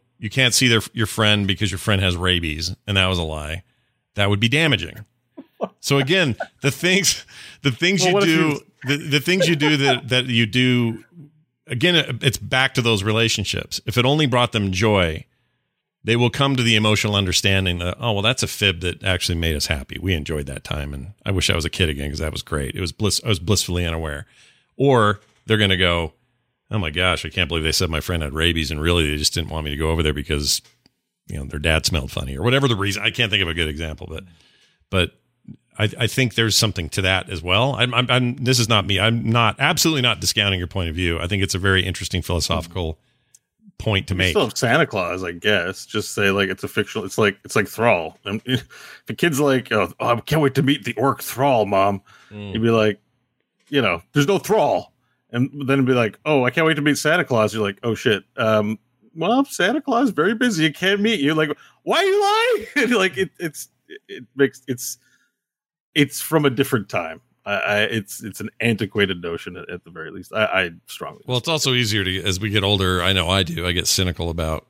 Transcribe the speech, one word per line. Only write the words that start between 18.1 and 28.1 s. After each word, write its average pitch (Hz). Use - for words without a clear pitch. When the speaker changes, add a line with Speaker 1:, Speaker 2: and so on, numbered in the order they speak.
Speaker 1:
well, 101
that's 120
a 98
fib 92
that 87
actually 90
made 82
us 71
happy. -
We 95
enjoyed 73
that 67
time, 71
and 69
I -
wish 92
I -
was 80
a 82
kid 87
again 71
'cause 76
that 78
was -
great. 73
It -
was 90
bliss, -
I -
was 101
blissfully 90
unaware." 80
Or 117
they're 110
gonna 98
go, 87
"Oh 110
my 82
gosh, 90
I 82
can't 85
believe 82
they 80
said 90
my 80
friend 82